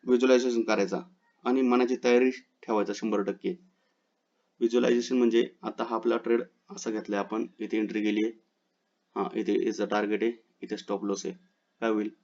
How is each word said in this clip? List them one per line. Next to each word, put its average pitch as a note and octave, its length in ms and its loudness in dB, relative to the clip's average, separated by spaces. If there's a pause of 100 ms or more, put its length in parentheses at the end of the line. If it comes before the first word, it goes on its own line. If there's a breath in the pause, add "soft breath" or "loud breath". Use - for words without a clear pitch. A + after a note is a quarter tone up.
व्हिज्युअलायझेशन B2+ 600 4
करायचा G2 360 0 (460)
आणि C3 160 2
मनाची B2 420 2
तयारी B2 280 6
ठेवायचा G#2 640 -4
शंभर G#2+ 260 -2
टक्के. G2 300 -4 (1080)
व्हिज्युअलायझेशन A#2+ 580 2
म्हणजे A#2 320 4 (120)
आता B2 220 -8
हा A2+ 120 -4
आपला A#2 220 0
ट्रेड A#2 260 0 (260)
असा G3 220 -8
घेतलाय G2+ 280 -4
आपण, G#2+ 280 -4 (120)
इथे A2 180 -4
एंट्री G#2+ 240 -2
केलीये. G#2+ 300 0 (840)
हा, F#2+ 180 -2
इथे G2+ 320 0
याचं G#2+ 200 -2
टार्गेट G#2 380 -2
आहे, A#2 80 0 (300)
इथे G#2 160 -8
स्टॉप G2+ 280 -6
लॉस G2 200 -4
आहे. F2+ 100 -8 (460)
काय A2+ 80 0
होईल? G#2+ 200 -2 (140)